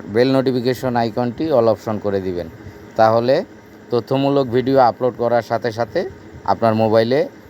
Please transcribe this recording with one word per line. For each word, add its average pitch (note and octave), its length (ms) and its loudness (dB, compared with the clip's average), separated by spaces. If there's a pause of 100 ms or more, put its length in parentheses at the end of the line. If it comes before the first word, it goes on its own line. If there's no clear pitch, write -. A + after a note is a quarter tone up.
বেল B2 240 2
নোটিফিকেশন B2+ 640 -2
আইকনটি A#2+ 540 -4
all A#2 180 4
অপশন G#2+ 300 -2
করে G2 220 -2
দিবেন, F2+ 260 -6 (500)
তাহলে A#2 480 4 (460)
তথ্যমূলক C3+ 560 0
ভিডিও B2+ 320 0
আপলোড B2 400 2
করার A#2 240 0
সাথে A2+ 300 -4
সাথে A#2 380 -4 (340)
আপনার A2 300 0
মোবাইলে A2+ 540 2 (220)